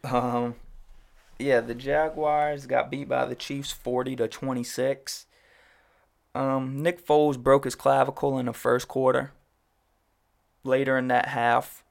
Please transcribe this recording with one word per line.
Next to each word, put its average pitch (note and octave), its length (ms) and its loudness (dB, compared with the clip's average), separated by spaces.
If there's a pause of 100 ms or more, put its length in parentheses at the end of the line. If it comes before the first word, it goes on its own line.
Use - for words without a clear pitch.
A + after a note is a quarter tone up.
Um, A#2+ 520 -2 (800)
yeah, C3 220 4
the A#2 140 -8
Jaguars D3 920 -2
got B2+ 240 0
beat C#3 180 -8
by C3 180 0
the B2+ 80 -6
Chiefs C#3 380 -8
forty B2+ 440 -4
to A#2 120 -2
twenty-six. C3 960 -6 (1080)
Um, C3+ 480 -2
Nick F3 240 -2
Foles D3+ 320 4
broke C3+ 260 6
his B2+ 100 -4
clavicle C3+ 640 2
in B2 80 -4
the A#2 60 -4
first B2 360 0
quarter. C3 440 0 (1300)
Later C3 320 2
in B2+ 120 0
that B2 200 2
half A#2+ 640 0